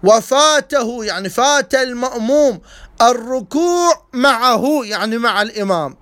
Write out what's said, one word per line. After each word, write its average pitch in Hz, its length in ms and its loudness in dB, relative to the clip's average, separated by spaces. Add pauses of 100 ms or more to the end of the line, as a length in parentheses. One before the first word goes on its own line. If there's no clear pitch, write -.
"وفاته"، 247 1000 2
يعني 190 240 -6
فات 277 460 0
المأموم 254 840 0 (420)
الركوع 262 1080 0
معه، 254 720 2
يعني 214 340 -4
مع 220 240 0
الإمام 196 600 -4